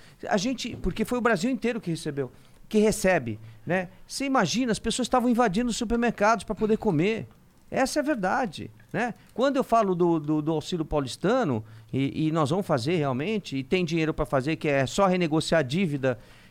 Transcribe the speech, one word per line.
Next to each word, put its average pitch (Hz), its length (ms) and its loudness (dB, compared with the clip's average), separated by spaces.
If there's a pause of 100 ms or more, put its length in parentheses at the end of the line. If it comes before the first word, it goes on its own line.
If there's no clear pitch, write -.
(280)
A 208 100 2
gente, 240 380 -4
porque 202 280 -2
foi 247 140 -4
o - 40 -4
Brasil 220 280 2
inteiro 233 320 -2
que 175 80 -6
recebeu, 143 420 -6 (340)
que 214 120 2
recebe, 180 600 2 (280)
né? 175 220 -2 (180)
Você - 180 -8
imagina, 240 480 2
as 190 60 -2
pessoas 226 260 -4
estavam 254 240 2
invadindo 240 400 2
os 214 80 -2
supermercados 226 680 0
pra 214 100 -6
poder 214 240 0
comer. 190 500 0 (420)
Essa 262 300 0
é - 20 0
a - 20 0
verdade, 226 640 -2 (220)
né? 220 220 -2 (180)
Quando 262 240 2
eu 254 80 2
falo 214 300 4
do, 170 260 4
do, 151 220 0
do 151 100 0
auxílio 156 320 -2
paulistano, 147 800 0 (260)
e, 139 380 -2
e - 40 0
nós 156 180 2
vamos 190 160 -2
fazer 151 300 0
realmente, 147 600 -2
e 139 80 -4
tem 185 180 0
dinheiro 160 300 0
pra 151 140 -2
fazer, 143 300 0
que 160 120 -2
é 139 160 2
só 196 220 2
renegociar 165 540 2
a - 20 2
dívida 139 560 -2 (320)